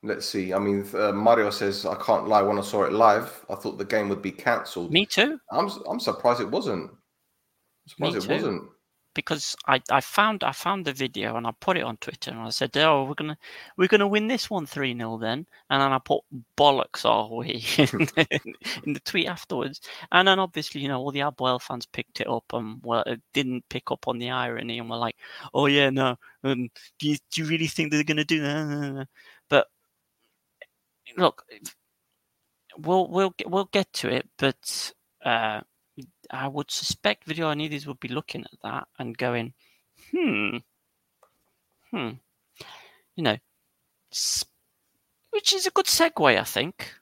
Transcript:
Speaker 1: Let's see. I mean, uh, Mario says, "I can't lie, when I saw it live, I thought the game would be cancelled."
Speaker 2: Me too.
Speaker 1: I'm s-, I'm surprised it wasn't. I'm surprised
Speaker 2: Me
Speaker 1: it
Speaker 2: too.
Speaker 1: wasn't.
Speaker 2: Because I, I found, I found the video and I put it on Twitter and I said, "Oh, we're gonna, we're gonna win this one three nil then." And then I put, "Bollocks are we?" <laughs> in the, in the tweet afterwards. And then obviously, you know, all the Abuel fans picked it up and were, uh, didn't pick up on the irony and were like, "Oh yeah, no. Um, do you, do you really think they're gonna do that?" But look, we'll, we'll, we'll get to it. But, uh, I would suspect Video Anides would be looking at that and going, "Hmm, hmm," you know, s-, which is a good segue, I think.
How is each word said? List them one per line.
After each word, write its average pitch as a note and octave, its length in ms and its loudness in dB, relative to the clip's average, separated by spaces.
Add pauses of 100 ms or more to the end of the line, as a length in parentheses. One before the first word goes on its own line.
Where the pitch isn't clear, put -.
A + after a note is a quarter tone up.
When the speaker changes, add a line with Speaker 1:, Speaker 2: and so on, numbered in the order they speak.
Speaker 1:
Let's G#2 240 -4
see. F#2 260 -2
I G2 60 4
mean, G2+ 260 0 (100)
uh, G#2 160 2
Mario G#2+ 380 6
says, G2+ 360 -2
"I G2+ 100 -2
can't G2+ 320 2
lie, G#2 160 6
when G2+ 160 4
I - 20 -4
saw G2+ 220 0
it E2+ 100 2
live, A2 560 4
I G2 60 -4
thought - 240 -8
the G2+ 60 -4
game G#2 240 0
would G2 120 -2
be G2 100 -4
cancelled." G2+ 600 -2
Speaker 2:
Me F#3 160 4
too. C4+ 320 0 (120)
Speaker 1:
I'm E3 140 2
s-, G3 220 -8
I'm A#3+ 120 -4
surprised A#2+ 420 0
it - 80 -4
wasn't. A2 420 -4
I'm - 960 -20
surprised - 260 -4
Speaker 2:
Me G#2+ 60 -2
Speaker 1:
it F2+ 80 -4
Speaker 2:
too. D3 60 0
Speaker 1:
wasn't. B2+ 360 -2 (460)
Speaker 2:
Because - 400 -4 (100)
I, C3 240 4
I C3+ 100 4
found, G#3 440 0
I C3+ 80 0
found F3+ 340 -4
the D3 80 -4
video A#2 440 -4
and A#2 100 -4
I A#2 120 -2
put F#3 160 2
it D3+ 80 -2
on A#2+ 140 -6
Twitter - 320 -10
and A#2 120 -10
I A2+ 100 -8
said, C3 260 -2
"Oh, D3 280 6
we're C#3+ 100 -6
gonna, D3+ 200 -6 (400)
we're F#3 120 4
gonna G3+ 200 6
win G#3 200 2
this B3 200 -2
one F3 200 -4
three C3+ 260 -4
nil A2+ 240 -6
then." A#2 300 -2 (240)
And C3+ 100 4
then C3+ 100 4
I C3 60 2
put, - 240 0 (340)
"Bollocks - 480 4
are A2 300 4
we?" A#2+ 360 -6
<laughs> - 100 0
in C#3+ 340 6
the, - 420 0 (300)
in D3 80 -2
the - 60 -6
tweet - 260 -2
afterwards. D3 560 -6 (300)
And F#3 160 6
then F#3+ 100 6
obviously, E3+ 440 -4
you C#3 60 -4
know, C3+ 120 -2
all C3+ 100 -4
the C#3 120 -4
Abuel B2+ 380 0
fans B2 280 -10
picked - 340 -10
it G#2 60 -4
up A#2 260 -2
and A#2 300 -6
were, A#2 240 0
uh, A#2 80 -4 (180)
didn't B2+ 360 -2
pick - 200 -8
up - 180 -4
on A#2+ 120 -2
the B2 100 -6
irony A#2 480 -4
and A#2+ 100 -8
were A#2 100 -6
like, A#2 180 -4 (360)
"Oh C#3 140 4
yeah, C#3+ 240 6
no. C3 260 2 (280)
Um, B2 260 -2 (300)
do D3 100 -2
you, D3 80 2 (140)
do E3 100 -4
you D#3 80 -2
really D#3+ 180 0
think D#3 240 -2
they're D3+ 120 2
gonna D3+ 200 0
do D#3 180 0
that?" D3 680 -4 (420)
But C#3+ 180 4 (1500)
look, F3 260 2 (1300)
we'll, F3+ 300 0
we'll, F#3 260 0 (140)
we'll F#3+ 240 -2
get G3 220 0
to - 200 -4
it. C3 140 -2 (100)
But, - 560 -2 (320)
uh, A2+ 360 0 (680)
I C3+ 180 -6
would C#3+ 220 -6
suspect - 560 -2
Video D#3+ 260 -2
Anides D3 360 -6
would C#3 120 -10
be D#3+ 100 -10
looking - 340 -8
at - 180 -20
that A2 260 -8 (120)
and A#2+ 180 -8
going, A#2+ 360 -2 (580)
"Hmm, D#3 460 -2 (1300)
hmm," C#3 200 -4 (1080)
you E3+ 80 -6
know, A2 140 2 (760)
s-, - 340 -4 (840)
which G#4 220 0
is F#4 120 -2
a F#4 60 0
good F#4+ 160 2
segue, E3 520 4
I G#2+ 40 -2
think. - 580 -4